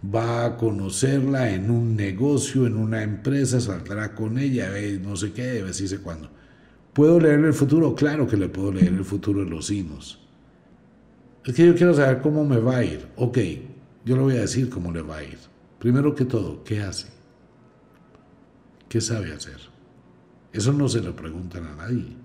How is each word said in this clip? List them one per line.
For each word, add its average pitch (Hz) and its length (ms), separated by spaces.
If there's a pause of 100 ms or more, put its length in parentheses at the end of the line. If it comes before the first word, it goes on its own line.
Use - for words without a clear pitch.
(140)
va 117 300
a 113 120
conocerla 123 920
en 95 200
un 117 260
negocio, 123 680
en 107 100
una 110 260
empresa, 123 580
saldrá 98 540
con 110 240
ella, 127 320
ve, 101 320
no 101 140
sé 101 160
qué, 127 300
ve 92 100
si 95 160
sé 95 100
cuándo. 80 320 (600)
¿Puedo 156 280
leer 151 200
el 156 140
futuro? 143 400
Claro 147 320
que 104 100
le 92 120
puedo 95 240
leer 92 160
el 92 160
futuro 101 400
de 87 60
los 82 160
signos. 82 540 (1200)
"Es 127 100
que 165 120
yo 170 80
quiero 170 200
saber 135 260
cómo 151 240
me 135 140
va 123 200
a 117 60
ir". 78 220 (100)
Ok, 123 220 (680)
yo 127 120
le 131 60
voy 135 140
a 117 40
decir 117 300
cómo 87 220
le 82 100
va 76 160
a 76 60
ir. - 140 (400)
Primero 143 360
que 135 100
todo, 95 400
¿qué 104 160
hace? 92 280 (1800)
¿Qué 117 120
sabe 107 320
hacer? 71 260 (960)
Eso 107 200
no 143 160
se 110 140
lo 85 140
preguntan 82 500
a 76 100
nadie. 101 480